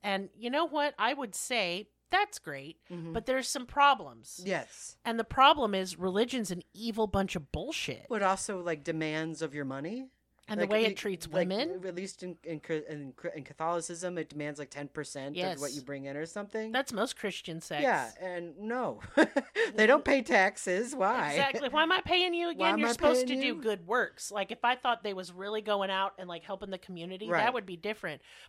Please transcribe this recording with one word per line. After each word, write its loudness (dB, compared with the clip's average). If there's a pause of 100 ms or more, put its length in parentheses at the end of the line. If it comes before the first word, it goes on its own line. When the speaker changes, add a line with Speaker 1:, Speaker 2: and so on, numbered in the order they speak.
Speaker 1:
And -2
you -6
know 2
what? 0
I 2
would -6
say -2 (220)
that's 2
great, -10 (140)
Speaker 2:
Mm-hmm. -8
Speaker 1:
but -4
there's 0
some -4
problems. 2
Speaker 2:
Yes. -6
Speaker 1:
And -2
the -2
problem 6
is -2
religion's 0
an -6 (100)
evil 0
bunch 0
of -6
bullshit. -6
Speaker 2:
But 0
also, 2
like, -2
demands -2
of -6
your -4
money. -6 (440)
Speaker 1:
And -2
the 2
Speaker 2:
Like, 0
Speaker 1:
way 4
it 2
Speaker 2:
le-, -2
Speaker 1:
treats -6
Speaker 2:
like, 0
Speaker 1:
women. -2
Speaker 2:
at -6
least -10
in, -10
in, -8
in, -6 (220)
in -10
Catholicism, -4
it -6
demands, -6
like, -10
ten -8
percent -8
of -2
what -2
Speaker 1:
Yes. -8
Speaker 2:
you -8
bring -8
in -6
or -4
something. -6
Speaker 1:
That's -2
most -4
Christian -8
sects. -2
Speaker 2:
Yeah, 2 (100)
and -8
no. -4 (160)
<laughs> 8 (460)
They 8
don't 8
pay 4
taxes. 4
Why? 2
Speaker 1:
Exactly. 2
Why 4
am 4
I 4
paying 2
you 0
Speaker 2:
Why -2
Speaker 1:
again? 2
Speaker 2:
am 2
Speaker 1:
You're 4
Speaker 2:
I 2
Speaker 1:
supposed 4
Speaker 2:
paying 0
Speaker 1:
to 0
do 2
Speaker 2:
you? -2
Speaker 1:
good -2
works. 0
Like, -4
if -4
I 6
thought 0
they -2
was -8
really -4
going 2
out 0
and, -10
like, -8
helping -8
the -6
community, -10
Speaker 2:
Right. 4
Speaker 1:
that 4
would -4
be -8
different. -6 (260)